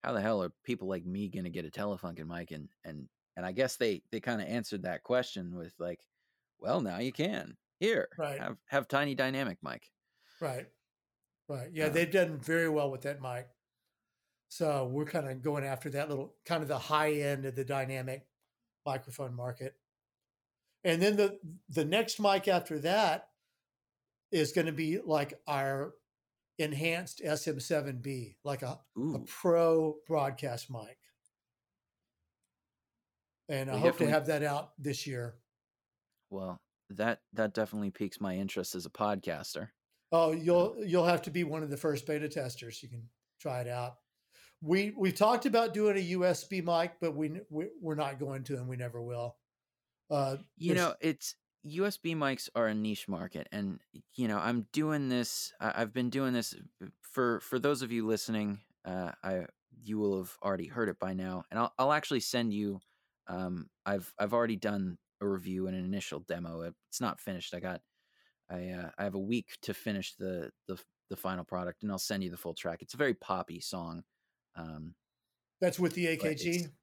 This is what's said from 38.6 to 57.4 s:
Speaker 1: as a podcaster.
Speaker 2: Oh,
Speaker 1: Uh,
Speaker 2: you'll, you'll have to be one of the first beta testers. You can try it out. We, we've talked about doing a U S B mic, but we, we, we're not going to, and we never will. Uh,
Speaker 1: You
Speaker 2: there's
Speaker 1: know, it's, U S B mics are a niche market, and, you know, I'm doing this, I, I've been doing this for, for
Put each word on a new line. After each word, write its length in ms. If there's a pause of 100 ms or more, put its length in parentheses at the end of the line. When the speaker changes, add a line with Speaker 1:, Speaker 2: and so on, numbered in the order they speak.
Speaker 1:
as 100
a 40
podcaster. 800 (420)
Speaker 2:
Oh, 200
Speaker 1:
Uh, 0
Speaker 2:
you'll, 520
you'll 220
have 180
to 80
be 120
one 200
of 60
the 80
first 280
beta 240
testers. 520
You 80
can 200 (300)
try 220
it 60
out. 320 (600)
We, 300
we've 240
talked 300
about 280
doing 240
a 40
U 240
S 200
B 160
mic, 380
but 160
we, 340
we, 200 (120)
we're 140
not 240
going 260
to, 120
and 100
we 100
never 240
will. 360 (720)
Uh, 280 (200)
Speaker 1:
You 160
Speaker 2:
there's 20
Speaker 1:
know, 260
it's, 340 (280)
U 220
S 120
B 160
mics 420
are 120
a 80
niche 320
market, 440
and, 300 (320)
you 140
know, 100
I'm 340
doing 380
this, 500
I, 220
I've 120
been 180
doing 220
this 220 (460)
for, 380
for 180